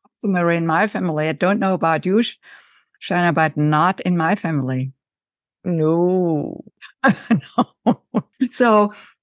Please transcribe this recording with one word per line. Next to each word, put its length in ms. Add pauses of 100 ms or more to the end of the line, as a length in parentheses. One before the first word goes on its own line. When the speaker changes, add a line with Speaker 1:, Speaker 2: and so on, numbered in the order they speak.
Speaker 1:
customary 520
in 120
my 180
family. 420
I 40
don't 260
know 160
about 320
you, 160
Sh-, 140 (640)
Shana, 320
but 220
not 460
in 140
my 200
family. 560 (720)
Speaker 2:
No. 1000 (400)
Speaker 1:
<laughs> 80 (200)
No. 960 (220)
So, 420 (300)